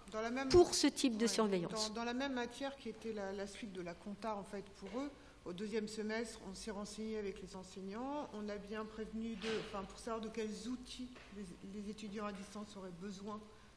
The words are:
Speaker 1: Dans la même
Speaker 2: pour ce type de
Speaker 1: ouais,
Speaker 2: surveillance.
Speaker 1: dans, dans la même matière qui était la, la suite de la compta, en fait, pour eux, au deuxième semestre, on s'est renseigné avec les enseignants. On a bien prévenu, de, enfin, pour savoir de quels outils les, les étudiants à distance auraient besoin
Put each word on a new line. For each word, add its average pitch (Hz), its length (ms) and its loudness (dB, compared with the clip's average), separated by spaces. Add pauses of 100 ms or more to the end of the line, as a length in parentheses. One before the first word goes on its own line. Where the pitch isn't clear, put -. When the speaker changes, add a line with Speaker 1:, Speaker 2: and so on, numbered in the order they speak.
(100)
Speaker 1:
Dans 220 100 -2
la 226 100 0
même 262 180 0
Speaker 2:
pour 349 260 12
ce - 140 8
type 254 280 6
de 208 60 4
Speaker 1:
ouais, 233 60 8
Speaker 2:
surveillance. 208 680 4
Speaker 1:
dans, 226 60 -2
dans 233 40 0
la 240 100 0
même 269 180 0
matière 254 440 -2
qui - 120 -8
était 220 240 -4
la, 202 200 -2
la 202 140 -2
suite 202 260 -8
de 185 80 -4
la 175 140 -4
compta, 208 400 -4
en 202 80 -2
fait, 196 220 -6 (160)
pour 196 200 -4
eux, 285 80 -2 (380)
au 175 60 -2
deuxième 208 360 0
semestre, 220 520 -2 (100)
on 190 40 -8
s'est 214 180 -6
renseigné 214 440 -4
avec 196 260 -2
les 180 120 -10
enseignants. 202 800 -4
On 208 140 -4
a 208 80 -2
bien 208 280 -4
prévenu, 220 520 -4
de, 196 120 -4 (200)
enfin, 196 160 -2
pour - 140 -10
savoir 226 220 -2
de 220 80 -4
quels 214 400 -2
outils 247 400 -6 (280)
les, 208 80 -6 (360)
les 202 100 -4
étudiants 208 360 -4
à 208 60 -2
distance 202 440 -8
auraient 185 140 -6 (100)
besoin 202 400 -6 (360)